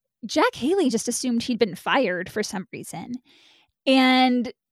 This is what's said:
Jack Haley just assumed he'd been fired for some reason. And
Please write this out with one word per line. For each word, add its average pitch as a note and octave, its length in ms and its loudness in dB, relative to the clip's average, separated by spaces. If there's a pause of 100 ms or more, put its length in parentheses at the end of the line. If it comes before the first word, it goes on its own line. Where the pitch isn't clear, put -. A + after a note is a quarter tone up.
(260)
Jack G#4+ 280 0
Haley E4 360 2
just A3 180 -2
assumed A#3+ 340 -2
he'd - 160 -4
been F#3+ 160 0
fired F#3 560 -2
for G#3+ 120 -4
some G3 300 -8
reason. - 420 -12 (720)
And B3+ 640 4 (200)